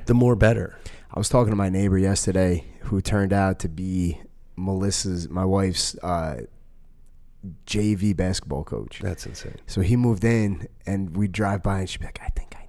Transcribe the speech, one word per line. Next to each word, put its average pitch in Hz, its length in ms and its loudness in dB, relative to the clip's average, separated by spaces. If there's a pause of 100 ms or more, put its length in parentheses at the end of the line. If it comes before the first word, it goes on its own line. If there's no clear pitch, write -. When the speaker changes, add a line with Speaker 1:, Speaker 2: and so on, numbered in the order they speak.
Speaker 1:
The 120 80 4
more 123 240 6
better. 107 420 4 (340)
Speaker 2:
I - 60 -4
was 98 80 0
talking 123 240 4
to 104 60 2
my 101 100 2
neighbor 95 300 2
yesterday 92 680 2 (200)
who 95 180 0
turned 98 320 2
out 95 260 2
to 95 80 -4
be 90 540 -2 (340)
Melissa's, 95 720 -2
my 90 140 -2
wife's, 95 600 0
uh, 80 400 -4 (1200)
J 107 300 0
V 101 180 2
basketball 90 500 -2
coach. - 380 -10
Speaker 1:
That's - 240 -6
insane. - 320 -12 (100)
Speaker 2:
So - 140 -2
he 95 160 4
moved 117 260 2
in, 110 440 2 (180)
and 95 320 -4
we'd 101 160 0
drive 101 280 -2
by, 98 180 0
and 92 100 -4
she'd - 100 -10
be - 60 -8
like, - 180 -12
"I - 60 -8
think - 260 -6
I - 140 -16